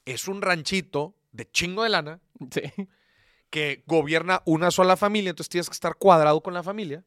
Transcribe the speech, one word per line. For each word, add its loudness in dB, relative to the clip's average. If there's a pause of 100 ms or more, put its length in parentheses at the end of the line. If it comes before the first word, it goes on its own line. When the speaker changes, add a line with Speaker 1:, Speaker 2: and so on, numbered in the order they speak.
Speaker 1:
Es -8
un -6
ranchito -4 (160)
de -14
chingo -4
de 0
lana -4 (300)
Speaker 2:
Sí. -4 (880)
Speaker 1:
que -6
gobierna 0
una 2
sola 4
familia, 0
entonces -10
tienes -4
que -18
estar -6
cuadrado 6
con -10
la -8
familia. -10